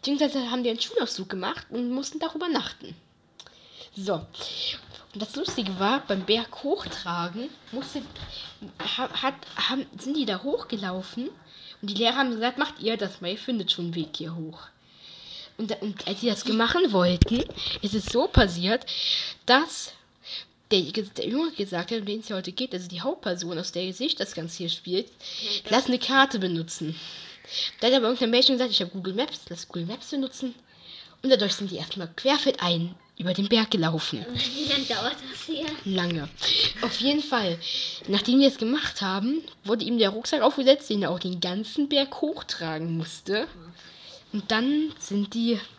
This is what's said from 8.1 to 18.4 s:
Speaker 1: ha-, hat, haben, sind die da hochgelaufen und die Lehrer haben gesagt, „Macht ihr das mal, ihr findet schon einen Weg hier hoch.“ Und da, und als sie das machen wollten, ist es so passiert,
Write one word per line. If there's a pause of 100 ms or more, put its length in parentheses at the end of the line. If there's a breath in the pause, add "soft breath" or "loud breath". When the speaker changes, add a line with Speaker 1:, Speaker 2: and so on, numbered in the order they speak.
Speaker 1:
ha-,
hat, (220)
haben, (100)
sind
die
da
hochgelaufen (520 loud breath)
und
die
Lehrer
haben
gesagt,
„Macht
ihr
das
mal,
ihr
findet
schon
einen
Weg
hier
hoch.“ (1000 loud breath)
Und
da,
und
als
sie
das
machen
wollten, (380 loud breath)
ist
es
so
passiert, (600 loud breath)